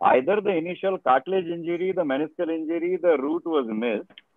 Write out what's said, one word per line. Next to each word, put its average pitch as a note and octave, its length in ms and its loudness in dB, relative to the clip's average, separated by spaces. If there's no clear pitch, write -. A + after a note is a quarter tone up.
either E3 380 4
the G3 140 0
initial F3+ 440 -2
cartilage F3+ 480 0
injury, E3+ 460 -4
the F3+ 100 -2
meniscal D#3 480 -2
injury, E3 460 -2
the E3 220 4
root D#3 280 -4
was D3+ 200 0
missed, A2 440 -2